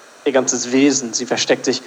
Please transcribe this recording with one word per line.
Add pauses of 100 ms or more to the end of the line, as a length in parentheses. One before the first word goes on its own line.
(240)
ihr
ganzes
Wesen,
sie
versteckt
sich